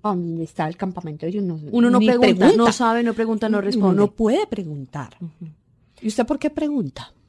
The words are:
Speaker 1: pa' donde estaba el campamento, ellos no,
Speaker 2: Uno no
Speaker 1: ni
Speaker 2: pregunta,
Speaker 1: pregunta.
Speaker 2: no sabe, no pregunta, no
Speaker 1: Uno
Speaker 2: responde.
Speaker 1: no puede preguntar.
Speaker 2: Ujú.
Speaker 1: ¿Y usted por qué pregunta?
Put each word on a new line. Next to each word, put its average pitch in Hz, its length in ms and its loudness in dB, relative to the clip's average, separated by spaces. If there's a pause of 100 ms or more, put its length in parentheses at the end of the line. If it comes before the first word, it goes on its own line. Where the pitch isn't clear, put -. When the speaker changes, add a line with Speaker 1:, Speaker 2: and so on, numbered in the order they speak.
Speaker 1:
pa' 214 80 -4
donde 170 340 -4
estaba 160 240 -6
el 165 80 -8
campamento, 175 500 -8
ellos 196 200 -4
no, 165 120 -6 (140)
Speaker 2:
Uno 240 180 4
no 247 100 4
Speaker 1:
ni 214 80 4
Speaker 2:
pregunta, 240 260 4 (140)
Speaker 1:
pregunta. 359 100 6
Speaker 2:
no 233 160 4
sabe, 233 300 0
no 226 100 -2
pregunta, 220 340 -2
no 214 120 0
Speaker 1:
Uno - 60 -2
Speaker 2:
responde. 196 360 2
Speaker 1:
no 208 100 2
puede 254 360 0
preguntar. 147 760 -10
Speaker 2:
Ujú. 165 280 -16 (520)
Speaker 1:
¿Y 220 80 -6
usted 233 160 -2
por 294 140 -4
qué 302 100 -2
pregunta? 294 640 -6 (160)